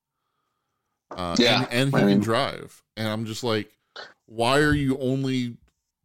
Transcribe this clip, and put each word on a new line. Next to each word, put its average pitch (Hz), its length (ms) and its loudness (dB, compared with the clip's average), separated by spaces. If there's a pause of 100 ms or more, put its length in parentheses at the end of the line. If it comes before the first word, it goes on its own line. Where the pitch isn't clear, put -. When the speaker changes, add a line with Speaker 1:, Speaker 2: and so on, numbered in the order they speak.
(1160)
Speaker 1:
Uh, 87 240 -4
Speaker 2:
Yeah, 117 320 2
Speaker 1:
and, - 20 -8
and 135 180 0
he 131 60 0
Speaker 2:
I - 40 2
Speaker 1:
can 101 80 4
Speaker 2:
mean 101 120 4
Speaker 1:
drive. 110 640 -4 (140)
And 110 120 -4
I'm 110 180 -4
just 110 180 -8
like, 110 260 0 (540)
why 117 360 2
are 151 120 4
you 135 260 0
only 131 600 -2 (460)